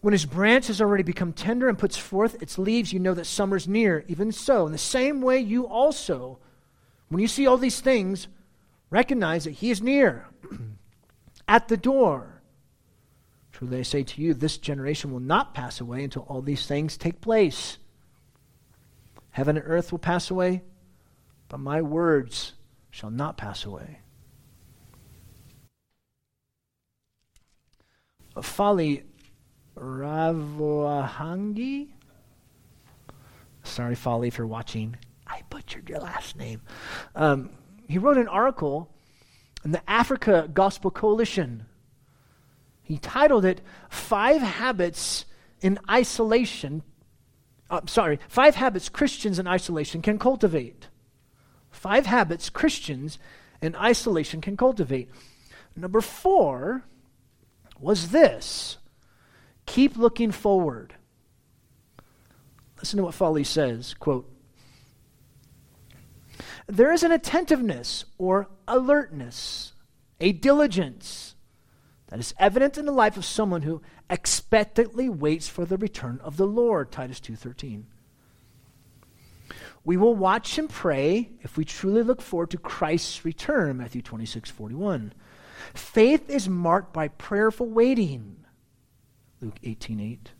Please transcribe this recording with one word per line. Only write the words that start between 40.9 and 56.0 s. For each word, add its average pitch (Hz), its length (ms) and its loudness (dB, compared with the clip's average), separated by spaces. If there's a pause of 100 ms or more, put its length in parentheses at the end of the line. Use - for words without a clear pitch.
He 156 160 -8
titled 254 480 4
it, 185 160 2 (280)
Five 247 520 2
Habits 190 840 -4 (360)
in 190 160 2 (100)
Isolation. 220 960 0 (880)
Uh, 175 160 -4
sorry, 165 340 2 (100)
Five 277 260 8
Habits 214 340 -2
Christians 220 480 -2
in 185 80 -4
Isolation 170 560 -2
Can 214 160 0
Cultivate. 180 680 0 (840)
Five 202 380 2
Habits 185 420 0
Christians 151 680 -2 (420)
in 160 140 -4
Isolation 185 640 0
Can 202 160 -8
Cultivate. 165 540 0 (640)
Number 185 260 0